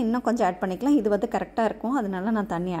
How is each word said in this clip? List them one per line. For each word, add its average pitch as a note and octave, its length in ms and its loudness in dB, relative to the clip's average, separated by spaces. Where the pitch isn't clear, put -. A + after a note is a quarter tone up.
இன்னும் A#3+ 240 0
கொஞ்சம் A3 200 2
ஆட் F3+ 140 -4
பண்ணிக்கலாம், A#3+ 380 2
இது G3+ 140 0
வந்து A3 200 -2
கரெக்டா G3+ 360 -2
இருக்கும், A3 300 -4
அதனால G3 360 -2
நான் G#3 180 -2
தண்ணி F3+ 240 -2